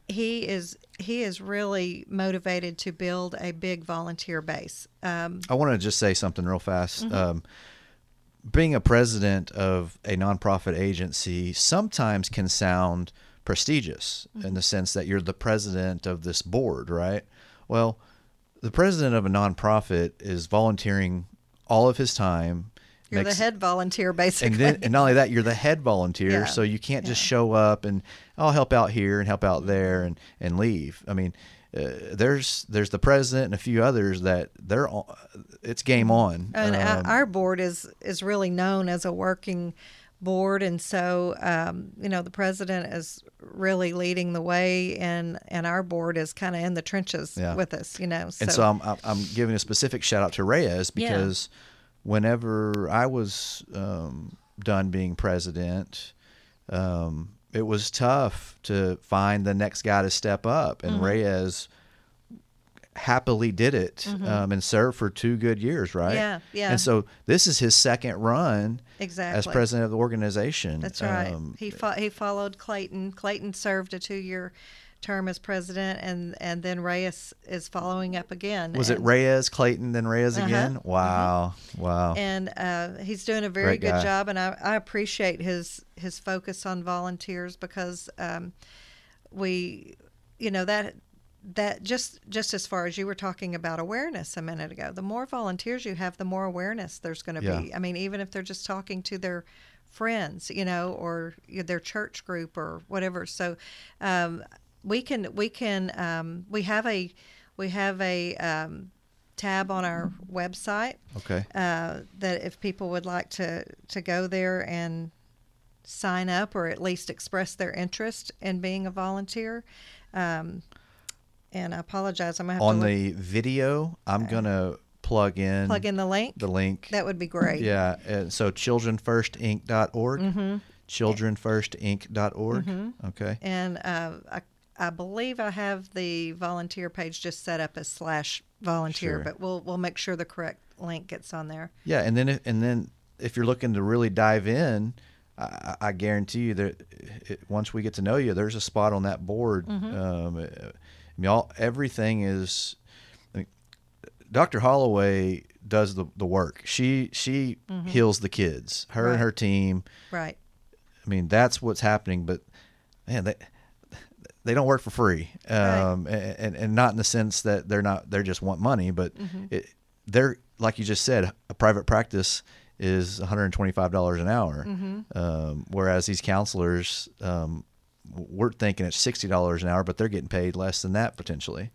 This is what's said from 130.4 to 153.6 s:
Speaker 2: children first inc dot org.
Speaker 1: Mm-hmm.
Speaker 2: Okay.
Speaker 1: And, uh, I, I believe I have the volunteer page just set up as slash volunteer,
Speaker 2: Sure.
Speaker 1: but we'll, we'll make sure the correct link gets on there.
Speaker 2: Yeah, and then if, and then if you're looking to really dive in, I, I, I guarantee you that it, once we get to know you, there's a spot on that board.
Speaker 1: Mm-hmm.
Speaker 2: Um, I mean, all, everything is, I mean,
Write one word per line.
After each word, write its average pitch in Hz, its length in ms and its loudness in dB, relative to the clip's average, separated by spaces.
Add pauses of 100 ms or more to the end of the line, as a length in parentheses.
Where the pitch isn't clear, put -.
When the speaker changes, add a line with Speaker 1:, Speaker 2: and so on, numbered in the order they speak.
Speaker 2:
children 110 480 0
first 110 440 -2
inc 101 320 -2
dot 104 240 0
org. 117 300 -2
Speaker 1:
Mm-hmm. 196 420 -6
Speaker 2:
Okay. 104 340 -6
Speaker 1:
And, 185 420 -4
uh, 165 280 -4 (200)
I, - 100 -8 (360)
I 175 140 -4
believe 214 480 -6
I 214 100 -2
have 196 440 -6
the 170 400 -4
volunteer 175 560 -6
page 170 320 -8
just 170 220 -10
set 170 160 -4
up 156 180 -6
as 156 100 -10
slash 156 560 -6 (180)
volunteer, 160 540 -2
Speaker 2:
Sure. 151 80 -4
Speaker 1:
but 151 160 -8
we'll, 185 220 -4
we'll 175 160 -6
make 180 200 -4
sure 185 180 -4
the 165 100 -6
correct - 360 -10 (160)
link 170 300 -10
gets - 260 -14
on 160 160 -8
there. 160 220 -12 (120)
Speaker 2:
Yeah, 156 200 2
and 113 120 4
then 131 140 4
if, 139 160 0
and 113 180 0
then 120 280 0 (260)
if 120 180 -6
you're 120 100 2
looking 123 280 2
to 101 80 2
really 113 280 4
dive 107 380 4
in, 117 460 2 (440)
I, 60 60 -8
I, - 320 -10 (120)
I 104 40 0
guarantee 104 560 0
you 113 60 0
that 98 280 -2 (460)
it, - 220 -10
once 104 240 -2
we 110 80 -2
get 104 140 -2
to 98 60 -4
know 104 160 2
you, 123 160 2
there's 107 220 0
a 110 60 -4
spot 107 320 2
on 98 100 0
that 95 220 -2
board. 104 420 0
Speaker 1:
Mm-hmm. 202 340 -6
Speaker 2:
Um, 85 360 -4
I - 340 -10 (460)
mean, 92 100 0
all, 110 300 2
everything 113 640 0
is, 95 560 -4 (580)
I 95 40 -4
mean, 92 80 -8 (840)